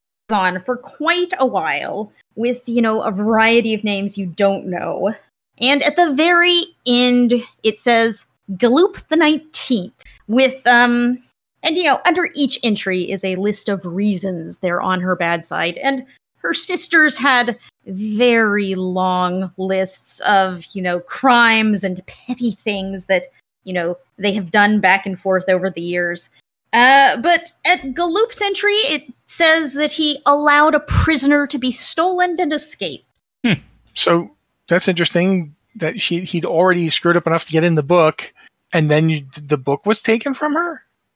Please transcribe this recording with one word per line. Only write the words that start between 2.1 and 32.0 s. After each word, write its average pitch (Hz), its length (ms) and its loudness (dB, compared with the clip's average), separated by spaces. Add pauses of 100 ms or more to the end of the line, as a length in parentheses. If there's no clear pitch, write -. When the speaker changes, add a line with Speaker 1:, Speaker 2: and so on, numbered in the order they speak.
Speaker 1:
with, 240 320 -4
you 233 120 -2
know, 220 220 0
a - 80 -4
variety 220 640 2
of 208 100 -4
names 202 320 -4
you 196 100 -6
don't 196 400 0
know. 180 480 -4 (440)
And 269 240 2
at 294 140 0
the 339 180 4
very 349 500 2 (220)
end, 247 480 4 (280)
it 220 160 0
says, 226 460 0 (280)
"Galoop 254 560 2
the 320 80 0
nineteenth," 302 760 0 (340)
with, 262 400 0
um, 240 520 2 (440)
and, 320 140 -2
you 359 80 0
know, 294 220 2
under 339 280 0
each 277 280 -2
entry 196 480 -2
is 190 140 -6
a 185 120 -4
list 208 320 -2
of 196 160 -4
reasons 180 720 -4
they're 175 240 -2
on 185 200 -2
her 185 140 0
bad 170 280 -2
side. 165 340 -6
And 269 280 -4 (320)
her - 160 -6
sisters 339 600 0
had 247 420 0 (280)
very 208 880 0
long 185 840 -2
lists 190 640 -4
of, 190 520 0
you 196 100 -8
know, 180 180 -2
crimes 220 840 2
and 185 220 -6
petty 240 460 -6
things 196 540 -8
that, 180 200 0 (380)
you 185 80 -10
know, 175 240 -4 (220)
they 202 140 -2
have 190 180 -6
done 208 300 2
back 190 260 2
and 185 140 -8
forth 185 280 -2
over 185 220 0
the 175 100 -10
years. 175 480 -4 (460)
Uh, 262 440 6
but 339 340 0 (120)
at 359 160 2 (140)
Galoop's 359 480 -2
entry, 403 320 0
it 415 300 0 (220)
says 320 480 0
that 294 180 -2
he 302 340 -2
allowed 294 480 4
a 294 60 0
prisoner 285 680 2
to 285 100 -6
be 247 140 -4
stolen 359 720 -2